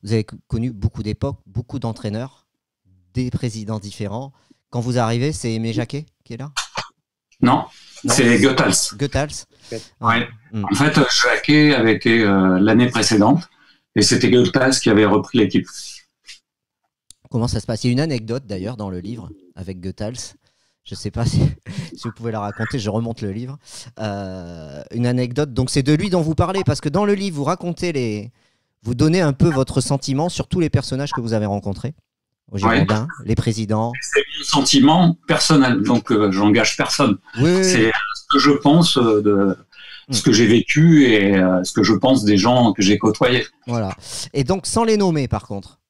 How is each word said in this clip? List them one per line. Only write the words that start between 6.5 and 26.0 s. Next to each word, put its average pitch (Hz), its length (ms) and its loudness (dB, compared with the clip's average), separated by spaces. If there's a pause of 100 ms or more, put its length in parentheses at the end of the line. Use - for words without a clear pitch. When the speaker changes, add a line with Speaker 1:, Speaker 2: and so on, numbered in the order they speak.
Speaker 2:
Non, 123 220 2 (400)
Speaker 1:
Non. 131 100 0
Speaker 2:
c'est 117 260 4
Goethals. 127 560 0
Speaker 1:
Goethals. 143 500 -6 (540)
Speaker 2:
Ouais. 117 280 0 (240)
Speaker 1:
Hmm. 107 180 -4
Speaker 2:
En 98 60 0
fait, 151 180 0 (280)
Jacquet 147 520 4
avait 113 200 2
été, 113 280 2
euh, 95 380 2
l'année 110 280 4
précédente 113 600 2 (480)
et 104 60 2
c'était 123 280 2
Goethals 135 480 4
qui - 120 0
avait 107 160 6
repris 107 320 0
l'équipe. 107 280 2 (1600)
Speaker 1:
Comment 120 180 -2
ça 107 120 -2
se - 60 -14
passe ? 113 180 -6
Il 123 40 2
y - 20 2
a - 20 0
une 127 80 0
anecdote 131 460 -4
d'ailleurs 101 300 -8
dans 104 140 -8
le 90 100 -8
livre 104 300 -14 (260)
avec 92 240 -14
Goethals. 104 340 -10 (720)
Je - 100 -16
sais - 160 -10
pas 117 140 -4
si, - 160 0
<laughs> - 540 -4
si - 100 -20
vous 117 100 -8
pouvez 117 160 -8
la 110 100 -6
raconter, 107 380 -6
je 107 120 -4
remonte 113 320 -6
le 101 100 -6
livre. 123 260 -12 (400)
Euh, 90 840 -10 (100)
une 120 140 -2
anecdote, 123 480 -2
donc 127 160 -2
c'est 143 120 0
de 147 120 2
lui 190 160 -2